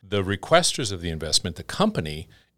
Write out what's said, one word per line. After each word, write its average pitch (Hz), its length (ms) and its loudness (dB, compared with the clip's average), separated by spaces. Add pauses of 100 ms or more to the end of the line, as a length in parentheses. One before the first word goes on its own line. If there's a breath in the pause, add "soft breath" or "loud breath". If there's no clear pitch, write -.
The 101 220 0
requesters 117 640 2
of 87 120 -6
the 87 80 -2
investment, 78 440 0
the - 80 -12
company, 90 680 -2 (300 soft breath)